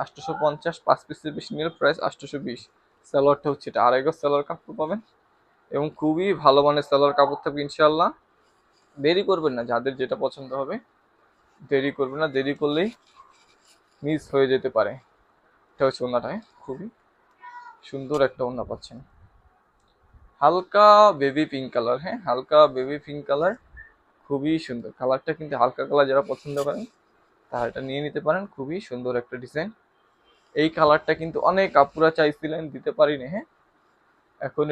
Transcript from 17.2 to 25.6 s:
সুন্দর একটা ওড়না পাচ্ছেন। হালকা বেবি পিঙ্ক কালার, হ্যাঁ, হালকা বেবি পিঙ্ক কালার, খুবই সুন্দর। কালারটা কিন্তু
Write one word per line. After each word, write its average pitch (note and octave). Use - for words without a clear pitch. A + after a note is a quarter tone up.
সুন্দর C3+
একটা -
ওড়না B2
পাচ্ছেন। A#2
হালকা F3+
বেবি C#3
পিঙ্ক C3
কালার, A#2+
হ্যাঁ, A#3
হালকা C3
বেবি C3+
পিঙ্ক D3
কালার, D#3+
খুবই C#3+
সুন্দর। A#2+
কালারটা C3
কিন্তু D3